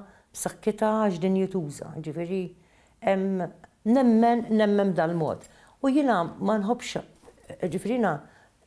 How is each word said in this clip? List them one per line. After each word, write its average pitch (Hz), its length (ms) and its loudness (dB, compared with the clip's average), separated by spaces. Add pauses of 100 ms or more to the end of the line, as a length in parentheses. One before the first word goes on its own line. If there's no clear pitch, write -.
(280)
b'saħħitha - 640 -2
għax 202 260 0
din 190 160 2
jituża. 190 580 -4
Jiġifieri, 165 480 -6 (600)
em, 190 240 0 (560)
nemmen, 233 680 4
nemmen 202 460 2
b'dal 165 200 0
mod. 151 300 -2 (380)
U 277 60 0
jiena 262 340 2 (120)
ma 202 240 0
nħobbx, 226 440 -4 (540)
jiġifieri 185 400 -4
jiena 202 180 2 (520)